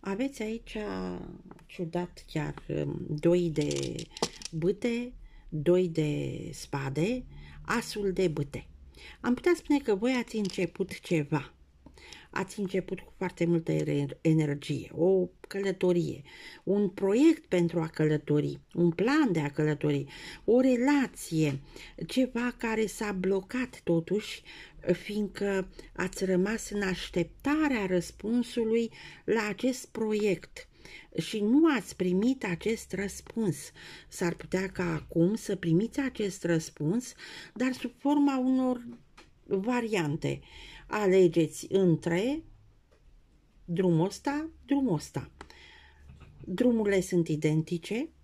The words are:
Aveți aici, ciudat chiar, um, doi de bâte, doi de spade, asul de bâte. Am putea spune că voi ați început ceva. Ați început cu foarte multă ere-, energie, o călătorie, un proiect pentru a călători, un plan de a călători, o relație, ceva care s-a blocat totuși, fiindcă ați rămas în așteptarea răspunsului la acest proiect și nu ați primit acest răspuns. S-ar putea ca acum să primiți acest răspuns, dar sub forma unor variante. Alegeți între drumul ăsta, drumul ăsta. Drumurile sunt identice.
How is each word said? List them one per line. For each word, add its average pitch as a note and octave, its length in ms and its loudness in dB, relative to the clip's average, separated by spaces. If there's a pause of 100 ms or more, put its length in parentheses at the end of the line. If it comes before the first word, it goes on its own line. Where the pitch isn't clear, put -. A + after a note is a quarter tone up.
Aveți A#3 360 -4
aici, A3+ 360 -8 (880)
ciudat F3 600 -6
chiar, D3+ 260 -4 (140)
um, D3 380 -4 (140)
doi E3+ 340 4
de C#3+ 420 -2 (560)
bâte, A#3 640 -2 (360)
doi F3 380 4
de D3 680 -2
spade, D3 720 -2 (380)
asul G#3+ 500 -2
de F#3 160 2
bâte. C#3+ 400 -4 (540)
Am A#3+ 120 0
putea F4 220 4
spune D4 240 2
că A#3 160 2
voi A3+ 160 0
ați B3 240 -2
început F#3+ 640 -4
ceva. D3+ 540 -2 (760)
Ați - 300 -6
început F#3+ 400 -4
cu - 180 -20
foarte F3 280 -2
multă E3 260 2
ere-, D3 500 0
energie, D3 760 0
o F3+ 320 4 (200)
călătorie, F3+ 720 0 (420)
un G3+ 260 2
proiect G#3 560 4
pentru F3 340 2
a D#3+ 80 0
călători, D3 720 0 (140)
un E3+ 180 4
plan B3 400 4
de E3 80 2
a C#3+ 120 0
călători, D3 540 0 (400)
o A#3 140 6
relație, A#3+ 1000 2 (480)
ceva B3 500 0
care A3 280 0
s-a G#3 260 -4
blocat G3 720 -2
totuși, E3+ 600 -2 (480)
fiindcă G3+ 760 -2 (260)
ați F#3 300 -4
rămas F#3 440 0
în G#3 120 -4
așteptarea G#3 1040 -2
răspunsului A3+ 1080 0 (340)
la G#3+ 220 0
acest A#3+ 400 -2
proiect G#3+ 800 -2 (500)
și F#3 220 -4
nu C#4+ 380 6
ați - 180 -6
primit G3 500 2
acest G#3 480 -2
răspuns. G3 640 -4 (500)
S-ar E3+ 260 -2
putea F#3+ 360 -4
ca F3 240 -4
acum E3+ 420 0
să G#3 200 -4
primiți F3+ 440 0
acest A3+ 440 -4
răspuns, E3+ 720 -2 (400)
dar B3+ 180 0
sub B3+ 260 -8
forma C#4+ 400 2
unor B3+ 500 0 (580)
variante. F#3+ 960 0 (460)
Alegeți F#3 840 4
între F#3 720 2 (1200)
drumul E3+ 400 4
ăsta, D4 440 -4 (160)
drumul C4+ 280 2
ăsta. - 380 -6 (1120)
Drumurile G#3 560 4
sunt F3 260 2
identice. D#3+ 840 0 (140)